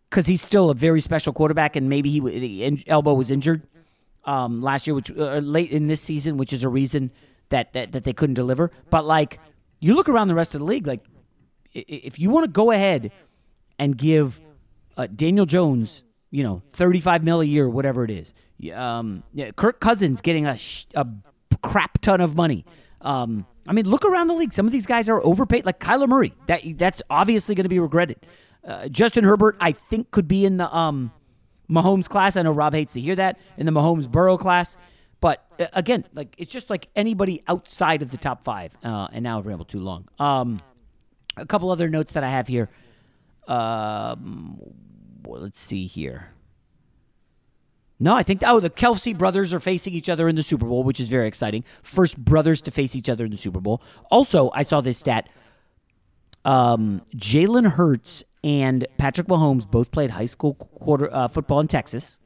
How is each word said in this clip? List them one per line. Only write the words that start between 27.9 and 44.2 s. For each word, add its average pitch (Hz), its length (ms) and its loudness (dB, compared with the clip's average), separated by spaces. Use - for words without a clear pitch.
Uh, 98 220 -10
Justin 220 340 2
Herbert, 208 360 6
I 170 120 2
think, - 400 -6
could 185 160 2
be 190 180 2
in 190 120 2
the, 175 180 -2
um, 143 360 -2
Mahomes 175 400 2
class. 190 260 2
I 185 60 0
know 160 100 2
Rob 151 220 0
hates 156 200 -2
to 127 60 -8
hear 156 160 -4
that, 190 240 -2
in 160 100 -2
the 160 40 2
Mahomes 156 380 2
Burrow 180 300 4
class. 180 360 0
But, 160 240 0
uh, 170 140 -2
again, 226 300 0
like, 147 240 -12
it's 175 120 -14
just 247 200 -10
like - 240 -8
anybody 202 520 -2
outside 165 540 -2
of 127 80 -8
the 127 80 -10
top 127 260 -8
five. 95 400 -10
Uh, 107 280 -6
and 117 120 -8
now 117 140 -4
I've 98 80 -8
rambled 98 240 -12
too 104 100 -10
long. 92 280 -10
Um, 127 400 -2
a - 80 -14
couple 185 240 -2
other 170 180 0
notes 156 260 -2
that 147 100 -4
I 131 80 -4
have 127 160 -4
here. 120 220 -2
Um, 113 1120 -6